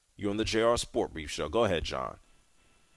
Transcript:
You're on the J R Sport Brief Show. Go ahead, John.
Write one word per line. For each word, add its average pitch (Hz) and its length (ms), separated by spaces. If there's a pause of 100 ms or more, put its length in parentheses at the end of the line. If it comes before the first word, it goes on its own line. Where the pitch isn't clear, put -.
(160)
You're 101 160
on 104 60
the 110 80
J 110 180
R 117 120
Sport - 380
Brief 80 160
Show. 76 200
Go 113 160
ahead, 85 180
John. 67 340 (800)